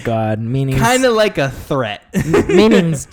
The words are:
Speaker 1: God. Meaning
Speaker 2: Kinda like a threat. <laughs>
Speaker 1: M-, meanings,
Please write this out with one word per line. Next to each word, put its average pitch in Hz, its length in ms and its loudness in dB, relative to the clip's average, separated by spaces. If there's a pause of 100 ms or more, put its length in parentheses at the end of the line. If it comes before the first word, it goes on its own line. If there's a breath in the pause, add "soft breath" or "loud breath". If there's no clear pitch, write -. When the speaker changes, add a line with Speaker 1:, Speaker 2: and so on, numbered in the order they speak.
Speaker 1:
God. 110 360 -2
Meaning 131 360 -4
Speaker 2:
Kinda 247 360 2
like 214 260 0
a 139 120 -2
threat. 120 580 -6
<laughs> - 60 -14
Speaker 1:
M-, 180 340 0
meanings, 196 640 4